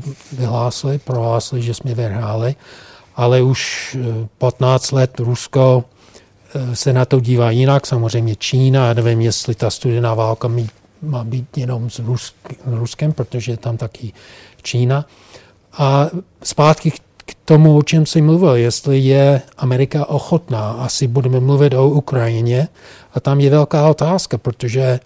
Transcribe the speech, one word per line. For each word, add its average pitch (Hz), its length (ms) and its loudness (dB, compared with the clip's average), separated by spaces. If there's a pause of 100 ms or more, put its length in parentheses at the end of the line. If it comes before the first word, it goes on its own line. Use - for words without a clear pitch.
(320)
vyhlásili, 123 640 -4
prohlásili, 117 640 -4
že 117 120 -4
jsme 123 200 -8
vyhráli. 113 600 -4 (600)
Ale 123 260 2
už, - 580 -4
eh, 113 280 -6 (100)
patnáct 127 540 0
let 131 280 0
Rusko, 123 640 2 (720)
eh, 123 220 -6
se - 160 0
na 127 120 2
to 135 160 2
dívá 120 300 2
jinak. 131 360 2
Samozřejmě 113 500 -2
Čína, 131 500 2
já 117 80 2
nevím, 117 260 0
jestli 113 340 -2
ta 113 160 -4
studená 117 440 -2
válka 113 340 -2
mí-, 117 200 -4 (340)
má 135 220 -6
být 123 340 -8
jenom 123 320 -6
s - 100 -12
Rusk-, - 560 -8 (100)
Ruskem, 117 460 -4
protože 120 400 -6
je 113 40 -6
tam 117 200 -6
taky 110 360 -12 (500)
Čína. 123 440 -2 (720)
A 139 280 4 (360)
zpátky 156 480 2
k, - 100 -8 (260)
k - 80 -18 (100)
tomu, 156 320 6
o 147 60 6
čem 156 240 2
jsi 160 160 0
mluvil, 160 320 4
jestli 120 440 0
je 135 440 4 (160)
Amerika 131 500 -2
ochotná, 123 640 -4
asi 120 360 -4
budeme 127 340 0
mluvit 139 340 2
o 135 140 4
Ukrajině, 120 800 0 (460)
a 123 60 -2
tam 143 200 0
je 139 100 4
velká 151 380 4
otázka, 156 500 0
protože 127 680 -2